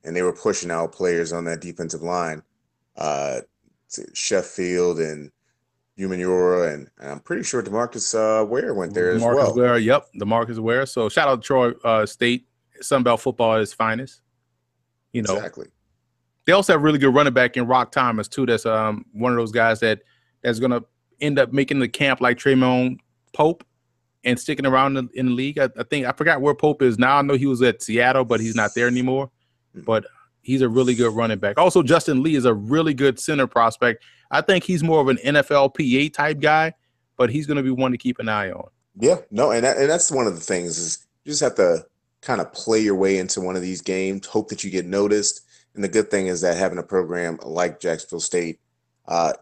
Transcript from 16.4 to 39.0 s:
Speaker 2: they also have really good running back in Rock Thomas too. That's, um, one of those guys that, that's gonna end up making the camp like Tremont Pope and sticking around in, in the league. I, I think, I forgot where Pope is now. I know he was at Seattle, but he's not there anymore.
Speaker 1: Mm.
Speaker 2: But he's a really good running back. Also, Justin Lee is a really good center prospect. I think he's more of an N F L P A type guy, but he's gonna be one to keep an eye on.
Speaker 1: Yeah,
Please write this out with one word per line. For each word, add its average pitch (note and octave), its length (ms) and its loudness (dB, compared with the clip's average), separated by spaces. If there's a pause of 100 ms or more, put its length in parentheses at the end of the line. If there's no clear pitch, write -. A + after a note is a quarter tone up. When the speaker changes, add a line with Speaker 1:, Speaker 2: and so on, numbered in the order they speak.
Speaker 2:
they D#3+ 80 2
also F#3+ 220 4
have D3+ 80 2
really D3+ 160 4
good C3+ 140 4
running C#3+ 200 4
back B2 240 2
in B2 100 -2
Rock B2 240 2
Thomas A#2 380 0
too. C3 180 -4
That's, A2+ 180 0
um, A2 480 -2
one A#2+ 200 0
of A#2+ 60 0
those A2+ 120 -2
guys A2+ 300 2
that, G#2+ 220 0 (400)
that's A#2 180 -2
gonna B2 220 0 (380)
end C#3+ 200 2
up A#2+ 120 2
making C#3 280 0
the A#2+ 80 0
camp C3+ 320 0
like B2 180 2
Tremont B2+ 600 2 (320)
Pope D#3+ 320 0 (580)
and B2 160 0
sticking C#3 280 -4
around C3+ 320 2
in, B2 160 -6
in B2+ 120 -2
the B2 60 2
league. C#3 260 -4
I, C3+ 180 2
I A#2+ 60 -6
think, C3+ 240 -4
I B2 60 -2
forgot D#3 280 0
where C#3+ 140 2
Pope D3+ 260 0
is B2 160 4
now. B2+ 200 4
I C#3+ 60 4
know C#3 120 0
he C3 120 0
was B2+ 160 0
at A#2+ 200 2
Seattle, B2 420 2
but A#2 140 0
he's A2 160 -4
not G#2+ 220 0
there A#2+ 100 2
anymore. B2+ 460 -2 (440)
Speaker 1:
Mm. - 80 -18
Speaker 2:
But A2 220 0 (360)
he's C3 200 0
a B2+ 60 4
really B2 260 2
good A#2 180 2
running A2 260 -2
back. G2+ 200 -2
Also, F3 240 6
Justin D3 400 2
Lee D#3 140 0
is B2 80 2
a A#2+ 100 4
really C#3+ 400 0
good C3 240 2
center C#3+ 300 0
prospect. A#2 560 2 (260)
I D3 120 0
think F3+ 200 2
he's F3 200 -2
more D#3+ 180 4
of C3+ 80 2
an B2+ 140 2
N C#3 140 0
F C#3 140 2
L C#3 200 4
P C3 280 0
A D3 120 0
type D3+ 300 -2
guy, D#3 340 2 (420)
but B2 140 2
he's C#3+ 160 -4
gonna D3 160 -2
be C3 80 -2
one B2+ 220 0
to A#2 60 -4
keep B2+ 200 -4
an A2+ 100 -8
eye G#2 220 -2
on. - 180 -12 (260)
Speaker 1:
Yeah, C#3 220 2 (140)